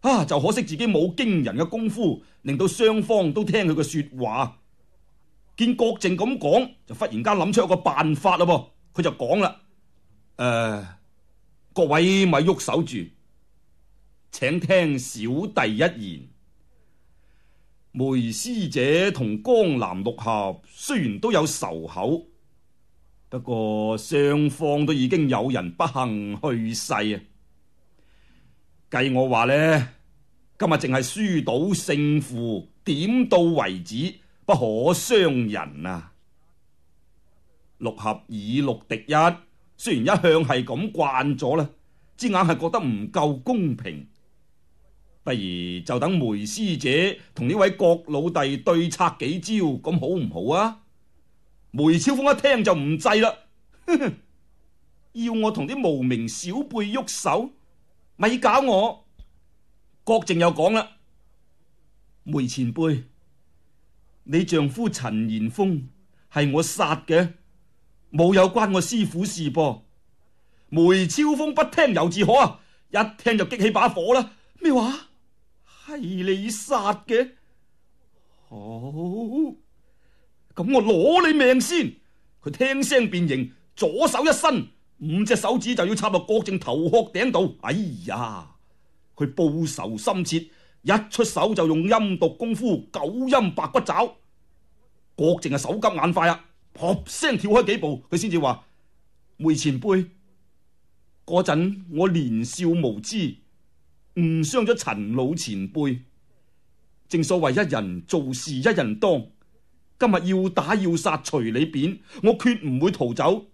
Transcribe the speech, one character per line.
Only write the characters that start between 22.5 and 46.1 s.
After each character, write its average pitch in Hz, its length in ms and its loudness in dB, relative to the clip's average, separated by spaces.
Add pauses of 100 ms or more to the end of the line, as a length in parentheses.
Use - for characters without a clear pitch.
不 127 100 -10
過 110 600 -2
雙 143 500 2
方 147 380 0
都 156 80 0
已 127 120 0
經 156 220 2
有 123 220 0
人 90 220 -4
不 165 140 0
幸 107 540 -4
去 117 340 -2
世 - 200 -6
啊。 104 260 -2 (1700)
計 131 220 0
我 127 160 2
話 120 160 2
呢， 143 440 4 (680)
今 - 100 0
日 160 40 4
淨 143 180 0
係 131 120 0
輸 180 420 -2
賭 156 300 0
勝 147 480 0
負， 117 440 -6 (180)
點 202 440 0
到 185 100 6
為 131 440 2
止， 117 320 -6 (300)
不 151 100 2
可 139 40 2 (360)
傷 156 560 2
人 78 360 -8
啊。」 85 260 -10 (1600)
六 113 180 -8
合 107 320 -6
以 113 360 -4
六 131 260 -4
敵 110 180 -8
一， 147 80 -2 (640)
雖 147 240 -2
然 - 20 -2
一 131 40 0
向 165 380 4
係 127 200 -2
咁 156 280 -6
慣 143 460 -2
咗 143 180 0
啦， 151 120 -2 (480)
之 240 120 -4
硬 202 60 0
係 175 240 2
覺 165 120 -2
得 - 100 0
唔 110 320 -4
夠 147 300 0
公 190 340 -2
平。 73 320 -12 (1160)
不 139 60 -6
如 123 80 -2 (480)
就 123 140 -4
等 175 180 0